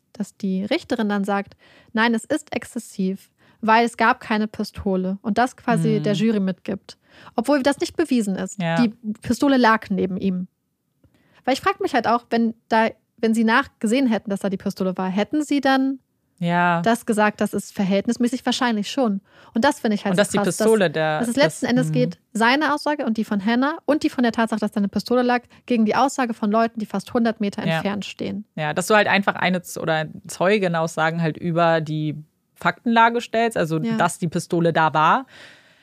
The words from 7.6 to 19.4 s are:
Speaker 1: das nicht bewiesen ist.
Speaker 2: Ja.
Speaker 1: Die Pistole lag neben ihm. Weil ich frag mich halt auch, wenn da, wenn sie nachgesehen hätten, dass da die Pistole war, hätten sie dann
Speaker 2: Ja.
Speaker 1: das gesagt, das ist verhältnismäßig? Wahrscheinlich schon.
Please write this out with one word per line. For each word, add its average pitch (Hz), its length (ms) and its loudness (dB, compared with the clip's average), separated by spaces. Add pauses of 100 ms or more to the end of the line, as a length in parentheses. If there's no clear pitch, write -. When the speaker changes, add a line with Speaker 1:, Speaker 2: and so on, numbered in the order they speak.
Speaker 1:
das 285 160 2
nicht - 180 -6
bewiesen 233 400 0
ist. 185 240 -8
Speaker 2:
Ja. 165 220 0
Speaker 1:
Die 240 60 4 (340)
Pistole 277 340 2
lag 220 340 4
neben 185 260 -2
ihm. 185 320 -4 (960)
Weil 262 100 2
ich 269 60 -6
frag 381 200 -2
mich 370 140 -2
halt 233 120 0
auch, 233 240 0
wenn 233 240 0 (140)
da, 226 200 2 (280)
wenn 226 180 0
sie 226 100 2
nachgesehen 240 640 2
hätten, 220 240 0
dass 196 100 -4
da 202 100 -2
die 196 60 -4
Pistole 185 400 -4
war, 190 120 -4
hätten 208 340 -2
sie 285 180 -2
dann 269 380 0 (400)
Speaker 2:
Ja. 175 440 2
Speaker 1:
das 226 220 2
gesagt, 214 380 0
das 208 100 -2
ist - 220 -6
verhältnismäßig? 214 720 -2
Wahrscheinlich 240 440 -2
schon. 214 300 -2 (320)